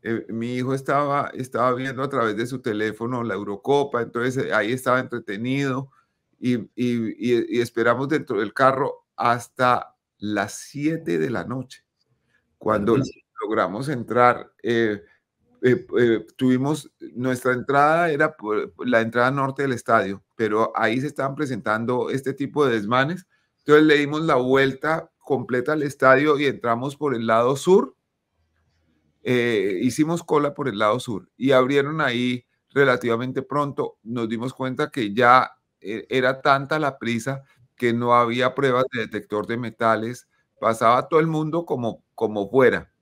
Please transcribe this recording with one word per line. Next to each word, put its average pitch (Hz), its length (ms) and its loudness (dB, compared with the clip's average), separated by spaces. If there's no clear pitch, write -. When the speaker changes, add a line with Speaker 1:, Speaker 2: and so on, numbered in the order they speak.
Speaker 1:
eh, 110 260 -4
mi 117 280 -6
hijo 127 180 -4
estaba, 139 600 -2
estaba 127 400 0
viendo 131 280 -6
a 139 60 -4
través 117 280 0
de 117 120 -4
su 131 100 -8
teléfono 117 640 -4
la 107 120 -4
Eurocopa, 117 680 -2
entonces, 120 420 -2
eh, 78 80 -4
ahí 107 200 2
estaba 127 260 0
entretenido 127 920 -4
y, 123 160 0
y, 104 180 -8
y, 117 840 -2
y 120 40 2
esperamos 120 480 0
dentro 131 320 -2
del 104 120 -4
carro 131 600 0
hasta 120 800 0
las 104 360 -4
siete 156 680 -4
de 151 100 0
la 107 140 -4
noche. 123 400 -12
Cuando 107 340 0
Speaker 2:
Buenísimo. - 320 -2
Speaker 1:
logramos 107 480 -2
entrar, 120 640 2
eh, 113 360 0
eh, 127 240 2
eh, 113 300 2
tuvimos, 131 560 -2
nuestra 127 380 -2
entrada 147 580 2
era 151 260 0
por, 104 380 -4
la 120 160 4
entrada 117 300 0
norte 135 320 -4
del 135 100 -2
estadio, 107 520 0
pero 110 400 0
ahí 113 260 0
se 139 60 -6
estaban 143 300 -6
presentando 117 760 -4
este 131 240 -4
tipo 143 320 -2
de 120 80 2
desmanes. 127 520 -2
Entonces 151 260 6
le 147 100 6
dimos 147 240 -2
la 160 140 0
vuelta 135 840 0
completa 123 560 -4
al 156 100 -2
estadio 139 560 4
y 147 60 0
entramos 120 520 -2
por 143 180 -2
el 113 120 -4
lado 120 300 2
sur. 190 400 2
Eh, 113 580 0
hicimos 151 420 0
cola 143 300 0
por 143 160 -6
el 101 100 -6
lado 110 220 2
sur 101 380 -10
y 131 140 2
abrieron 139 500 2
ahí 123 420 -2
relativamente 127 720 0
pronto. 143 600 -4
Nos 117 260 -6
dimos 117 240 -6
cuenta 135 380 -4
que 104 240 -4
ya 123 360 6
e-, 101 240 -8
era 131 320 0
tanta 143 380 0
la 143 200 -4
prisa 117 460 -6
que 120 160 0
no 120 220 2
había 120 400 2
pruebas 131 380 2
de 120 80 -6
detector 104 460 -6
de 117 100 -4
metales, 113 720 -2
pasaba 120 480 2
todo 165 120 4
el 165 60 2
mundo 156 400 -2
como, 120 360 -4
como 104 340 -2
fuera. 107 540 4